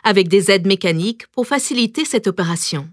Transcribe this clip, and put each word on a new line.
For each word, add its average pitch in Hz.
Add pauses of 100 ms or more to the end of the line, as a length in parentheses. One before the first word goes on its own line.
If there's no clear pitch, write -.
avec 190
des 190
aides 190
mécaniques 190
pour 247
faciliter 262
cette 226
opération. 170